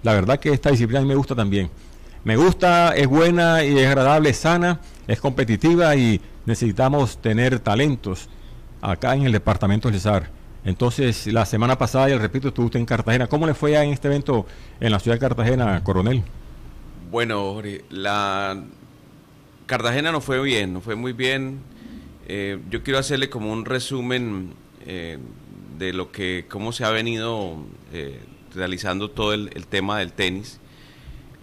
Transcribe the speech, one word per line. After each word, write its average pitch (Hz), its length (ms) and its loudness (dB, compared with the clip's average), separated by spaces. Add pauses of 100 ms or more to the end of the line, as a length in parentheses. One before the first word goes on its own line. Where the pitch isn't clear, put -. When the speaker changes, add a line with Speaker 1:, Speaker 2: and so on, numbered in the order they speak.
Speaker 1:
la 110 100 4
verdad 104 260 4
que 151 100 -2
esta 143 200 2
disciplina 120 300 2
a - 20 2
mí 135 60 2
me 135 80 2
gusta 139 180 0
también. 101 380 0 (520)
Me 110 140 2
gusta, 175 580 6
es 139 100 4
buena 165 580 6
y 143 140 4
es 131 80 6
agradable, 139 460 6
es - 60 0
sana, 175 440 2 (240)
es - 160 -2
competitiva 143 720 4
y 117 240 4 (280)
necesitamos 123 760 2
tener 120 380 2
talentos 113 680 -2 (520)
acá 104 320 0
en 139 140 2
el 123 40 4
departamento 107 580 2
del 101 100 0
Cesar. 98 320 0 (320)
Entonces, 120 640 0
la 110 180 2
semana 117 320 2
pasada, 131 320 2
y 135 80 2
repito, 123 300 -2
estuvo 123 180 -2
usted 117 140 0
en 117 80 -2
Cartagena. 113 400 0
¿Cómo 151 180 2
le 156 80 2
fue 151 200 0
ya 151 100 4
en 143 80 0
este 143 160 -2
evento 139 400 0 (320)
en 117 120 0
la 101 60 2
ciudad 117 200 0
de - 20 -2
Cartagena, 117 640 0
coronel? 98 400 2 (880)
Speaker 2:
Bueno, 107 420 -2
Jorge, 104 380 -10
la 98 680 -2 (1080)
Cartagena 131 440 -2
nos 151 120 -2
fue 131 180 -2
bien, 107 320 0
nos 92 100 -10
fue 110 120 -6
muy 123 180 -6
bien. 131 460 -4 (680)
Eh, 98 300 -6 (140)
yo 113 100 -6
quiero 135 160 -2
hacerle 135 320 -2
como 107 240 -6
un 110 120 -6
resumen, 123 880 -4 (340)
eh, 82 320 -10 (580)
de 90 160 -6
lo 90 180 -6
que, 92 380 -6
cómo 107 220 -8
se 117 140 -6
ha 107 40 0
venido, 110 680 -4 (360)
eh, 69 260 -10 (360)
realizando 92 560 -4
todo 107 200 -2
el, 104 220 -4
el 87 140 -14
tema 101 320 -2
del 90 120 -6
tenis. 95 480 -6 (840)